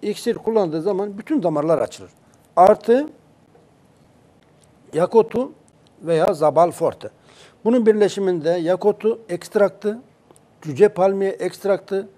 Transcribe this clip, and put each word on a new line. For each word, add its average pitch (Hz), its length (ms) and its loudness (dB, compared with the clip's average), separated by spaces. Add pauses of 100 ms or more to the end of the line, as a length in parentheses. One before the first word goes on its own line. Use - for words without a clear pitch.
İksir 214 320 -4
kullandığı 180 480 -2
zaman 196 360 -4
bütün 247 240 -2
damarlar 156 360 0
açılır. 101 320 -6 (460)
Artı 220 520 4 (1800)
Yakotu 220 600 0 (500)
veya 170 320 0
Zabal 151 360 2
Forte. 135 400 -6 (540)
Bunun 226 220 2
birleşiminde 190 640 2
Yakotu 190 800 -2
ekstraktı, 202 680 -4 (640)
cüce 156 260 2
palmiye 196 420 0
ekstraktı, 190 880 -6